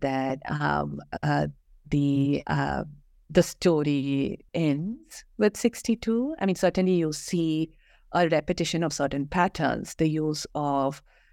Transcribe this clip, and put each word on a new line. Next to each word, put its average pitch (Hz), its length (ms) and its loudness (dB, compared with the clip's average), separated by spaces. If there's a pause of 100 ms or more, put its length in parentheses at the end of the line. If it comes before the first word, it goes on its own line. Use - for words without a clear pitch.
that, 135 480 -2
um, 147 500 0 (240)
uh, 147 260 2 (420)
the, 139 560 2
uh, 143 380 -2 (440)
the 170 140 6
story 143 960 0 (140)
ends 170 720 -2 (120)
with 208 220 2
sixty-two. 233 840 -2
I 196 60 0
mean, 185 100 0
certainly 185 380 2
you 165 180 2
see 160 580 -2 (420)
a 170 180 4
repetition 165 520 0
of 156 120 0
certain 143 320 -2
patterns, 147 680 -2
the 160 120 2
use 156 460 -2
of, 143 480 -2 (300)